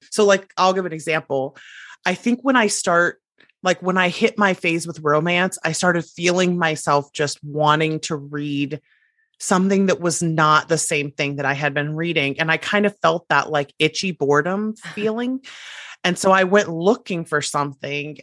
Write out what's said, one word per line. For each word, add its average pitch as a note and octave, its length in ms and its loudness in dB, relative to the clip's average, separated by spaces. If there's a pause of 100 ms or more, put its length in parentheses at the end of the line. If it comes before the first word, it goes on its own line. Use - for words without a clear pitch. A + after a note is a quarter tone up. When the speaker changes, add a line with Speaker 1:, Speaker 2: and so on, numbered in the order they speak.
Speaker 1:
So, G#3+ 160 2
like, G3 320 2
I'll F#3 160 4
give F#3 140 -2
an D#3+ 60 -10
example. D#3 640 -4 (480)
I F#3 120 0
think A#3+ 260 0
when C4 140 2
I A3 120 4
start, F3 520 0 (440)
like, F3+ 200 0
when F#3 160 0
I F3+ 100 2
hit A3+ 300 -2
my G3 160 4
phase E3 320 -2
with D#3+ 140 -12
romance, F3 640 0
I D#3+ 100 -2
started F3 300 0
feeling F3+ 540 0
myself D3+ 560 0
just D3 300 -4
wanting D3+ 560 0
to D#3+ 160 -6
read C#3+ 640 -6 (580)
something G3 480 2
that F#3 120 0
was E3+ 220 -2
not D#3 460 4
the D#3+ 100 2
same D3 340 -4
thing C#3+ 260 -4
that C#3 80 -4
I C3+ 80 0
had C#3+ 200 -4
been D3 220 -4
reading. D#3 440 -2
And D#3+ 120 0
I D#3+ 60 0
kind G#3 300 0
of G3+ 140 -4
felt E3 280 0
that, D3 220 2
like, C#3+ 260 -2
itchy D#3 340 -2
boredom F3 640 0
Speaker 2:
<laughs> - 200 -18
Speaker 1:
feeling. A#3+ 460 -4 (600)
And F3+ 140 0
so F#3+ 140 2
I F#3+ 140 4
went G3 220 2
looking E3+ 580 -2
for D3 180 -2
something, C#3+ 800 -6